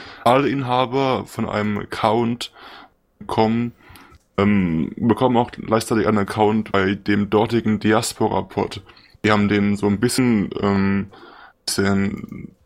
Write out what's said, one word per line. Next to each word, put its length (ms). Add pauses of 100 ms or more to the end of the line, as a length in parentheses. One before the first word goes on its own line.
(220)
Alle 260
Inhaber 800
von 220
einem 300
Account 760 (760)
kommen, 460 (640)
ähm, 580
bekommen 400
auch 140
gleichzeitig 560
einen 120
Account 520
bei 240
dem 340
dortigen 520
Diaspora-Pod. 1000 (420)
Die 80
haben 160
den 280
so 120
ein 100
bisschen, 520 (100)
ähm, 500 (560)
bisschen 840 (140)